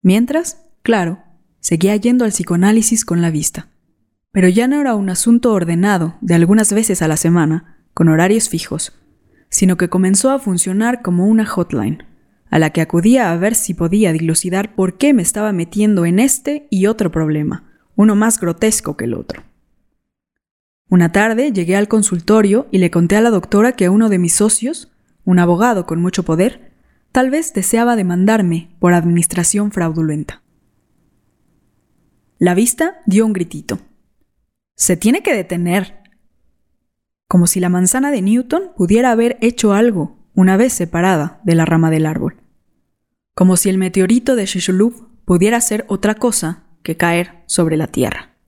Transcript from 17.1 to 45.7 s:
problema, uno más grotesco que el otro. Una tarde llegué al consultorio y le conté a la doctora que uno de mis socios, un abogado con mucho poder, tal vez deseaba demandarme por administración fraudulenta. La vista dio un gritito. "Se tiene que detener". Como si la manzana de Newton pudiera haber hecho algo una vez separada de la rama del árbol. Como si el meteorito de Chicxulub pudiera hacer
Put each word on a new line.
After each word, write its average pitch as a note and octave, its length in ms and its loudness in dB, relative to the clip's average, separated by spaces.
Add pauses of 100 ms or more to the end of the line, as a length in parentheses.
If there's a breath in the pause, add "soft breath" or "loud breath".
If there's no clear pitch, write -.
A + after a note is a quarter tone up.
problema, D3+ 600 -4 (240 soft breath)
uno G#3 200 4
más A3 220 0
grotesco E3+ 600 -4
que - 80 -6
el A#2 80 -4
otro. - 300 -14 (1500)
Una F3 200 4
tarde A3 400 0
llegué F#3 260 -2
al G#3 120 0
consultorio G#3 840 2
y F#3+ 80 0
le F3 120 2
conté E3+ 260 2
a G#3+ 60 4
la A#3 80 2
doctora G#3+ 420 0
que F#3+ 160 0
uno G#3+ 220 2
de F#3+ 80 0
mis E3+ 160 0
socios, A3 580 -2 (320)
un F3+ 140 2
abogado F3 480 2
con E3 160 -4
mucho F#3 200 -2
poder, E3+ 520 -2 (380)
tal C4 180 0
vez D#4+ 240 -4
deseaba A#3 420 0
demandarme F3+ 840 0
por F3 140 2
administración F3 800 0
fraudulenta. D#3+ 680 -4 (2000)
La F3+ 160 2
vista A#3+ 520 -2
dio G#3+ 180 2
un A3 80 0
gritito. E3 480 -8 (1000)
"Se - 160 0
tiene C4+ 280 0
que E4+ 100 0
detener". F3 640 -4 (1300)
Como F3 220 2
si F#3+ 100 -4
la F3+ 100 -2
manzana F#3 440 -2
de A3 100 -4
Newton B3+ 540 -2
pudiera A3 340 2
haber A#3 300 0
hecho A3+ 320 0
algo G3+ 600 -2
una F#3 220 4
vez A#3+ 160 2
separada E3+ 720 -2
de E3+ 140 2
la E3 80 2
rama D#3+ 260 2
del D#3 160 0
árbol. - 300 -6 (960)
Como F#3 220 4
si F#3+ 140 0
el F#3+ 60 -2
meteorito F#3+ 600 0
de G3+ 100 -2
Chicxulub F#3+ 600 -2 (160)
pudiera F#3+ 320 2
hacer A3 320 -4